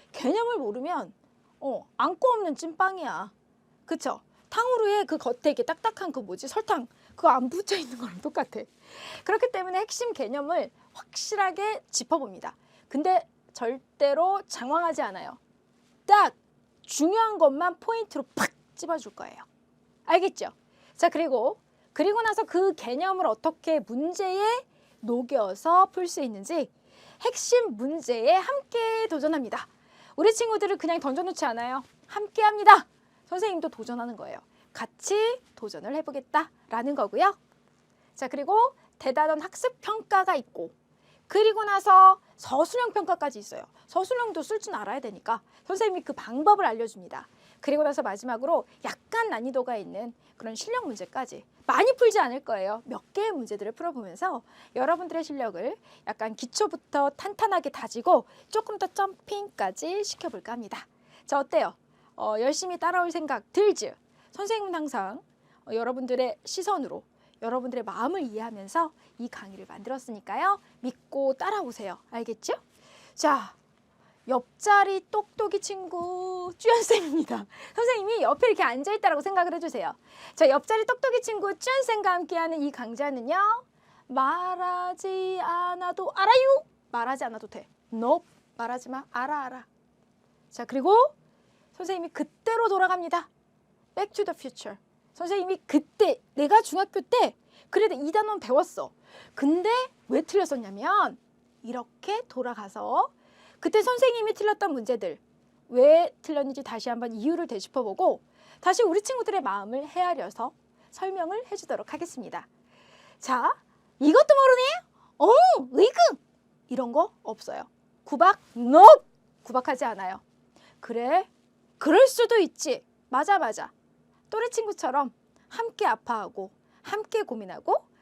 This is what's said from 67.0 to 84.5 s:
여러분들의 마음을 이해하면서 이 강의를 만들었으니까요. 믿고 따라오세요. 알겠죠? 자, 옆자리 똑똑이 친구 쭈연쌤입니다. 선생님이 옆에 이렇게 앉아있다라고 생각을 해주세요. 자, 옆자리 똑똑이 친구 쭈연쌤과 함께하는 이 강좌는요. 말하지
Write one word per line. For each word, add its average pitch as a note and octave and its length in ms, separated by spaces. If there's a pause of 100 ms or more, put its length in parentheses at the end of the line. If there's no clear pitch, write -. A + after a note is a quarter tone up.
여러분들의 B3 420
마음을 A#3+ 380
이해하면서 A3+ 720 (260)
이 A#3 100
강의를 G3 380
만들었으니까요. B3+ 920 (200)
믿고 C4+ 540
따라오세요. B3+ 640 (120)
알겠죠? A#3 440 (600)
자, B3+ 400 (720)
옆자리 F#4+ 840
똑똑이 G#4 500
친구 F4+ 960
쭈연쌤입니다. E4+ 920 (280)
선생님이 A4+ 480
옆에 - 260
이렇게 F#4+ 140
앉아있다라고 D4+ 580
생각을 F4+ 340
해주세요. C4 400 (400)
자, C4 140
옆자리 G#4+ 380
똑똑이 B4+ 340
친구 G4+ 380
쭈연쌤과 A4+ 540
함께하는 E4 500
이 C#4+ 100
강좌는요. B3+ 640 (720)
말하지 F4+ 1300